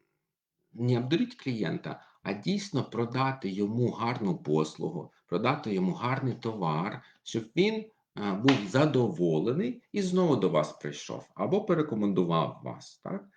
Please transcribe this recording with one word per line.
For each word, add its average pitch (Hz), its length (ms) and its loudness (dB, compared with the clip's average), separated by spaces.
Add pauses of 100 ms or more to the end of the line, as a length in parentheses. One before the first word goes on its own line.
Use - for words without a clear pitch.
(720)
не 123 260 0
обдуріть 165 360 -2
клієнта, 90 680 -6 (200)
а 95 100 -2
дійсно 139 520 -2
продати 120 640 -2
йому 104 400 0
гарну 110 480 -2
послугу, 78 760 -2 (140)
продати 110 480 -2
йому 90 180 2
гарний 123 420 -2
товар, 92 680 -2 (200)
щоб 113 220 -4 (120)
він, 208 180 4
е, 104 580 -6
був 123 240 4 (120)
задоволений 123 1120 2 (100)
і 202 100 0
знову 180 340 4
до 95 120 4
вас 78 240 2
прийшов - 640 -10
або 147 300 0
порекомендував 98 1000 2
вас, - 400 -12
так? - 200 -8 (120)